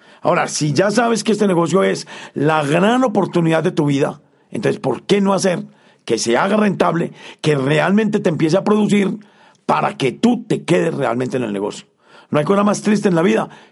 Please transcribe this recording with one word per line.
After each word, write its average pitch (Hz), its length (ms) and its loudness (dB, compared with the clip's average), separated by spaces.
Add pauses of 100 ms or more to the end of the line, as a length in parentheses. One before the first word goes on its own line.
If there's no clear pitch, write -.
(200)
Ahora, 160 280 -2
si 151 240 -2
ya 190 180 2
sabes 233 340 0
que 226 80 0
este 208 140 0
negocio 175 380 2
es 185 220 -4 (280)
la 156 280 0
gran 190 420 2
oportunidad 170 580 0
de 170 100 -2
tu 151 140 0
vida, 143 340 -2 (300)
entonces, 131 300 -2
¿por 127 220 -4
qué 202 180 0
no 196 120 2
hacer 175 340 -2 (380)
que 113 140 -2
se 117 180 0
haga 196 200 0
rentable, 175 560 0 (280)
que 151 160 2
realmente 175 640 2
te 196 80 0
empiece 156 280 2
a 190 80 0
producir 208 540 0 (480)
para 147 300 -2
que 127 160 -2
tú 233 320 0
te 139 200 -4
quedes 170 300 0
realmente 127 420 -2
en 127 60 -4
el 110 100 -4
negocio? 98 340 -6 (440)
No 143 80 0
hay 147 60 0
cosa 202 200 2
más 208 180 0
triste 208 260 2
en 180 60 2
la 160 80 2
vida 196 260 2 (240)